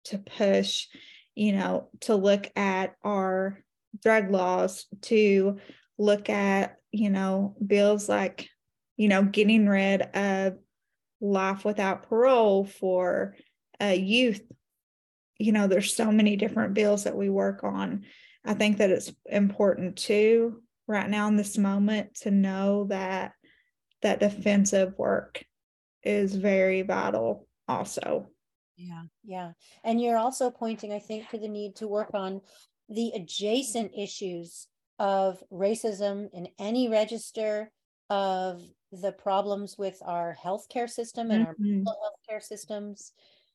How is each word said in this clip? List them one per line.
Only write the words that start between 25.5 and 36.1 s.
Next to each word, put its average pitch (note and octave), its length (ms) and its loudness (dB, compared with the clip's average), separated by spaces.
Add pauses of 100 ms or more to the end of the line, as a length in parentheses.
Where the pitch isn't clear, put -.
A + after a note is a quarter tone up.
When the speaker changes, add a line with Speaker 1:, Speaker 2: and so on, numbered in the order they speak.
Speaker 1:
is G3+ 320 0
very F#3+ 480 2
vital G3+ 640 -2 (220)
also. - 640 -4 (460)
Speaker 2:
Yeah, F3 260 -16 (220)
yeah. F#3 280 -12 (320)
And A#3 160 0
you're A#3 160 2
also B3 340 0
pointing, A3+ 420 -8
I G#3 80 -8
think, A3 280 -12
to A3+ 100 -10
the G#3+ 100 -8
need G#3 280 -10
to A3 120 -10
work G#3 260 -4
on F#3+ 260 -6 (480)
the A3+ 260 -4
adjacent G#3+ 840 -4
issues F3+ 720 -10 (300)
of F#3+ 440 0 (100)
racism G3+ 800 -2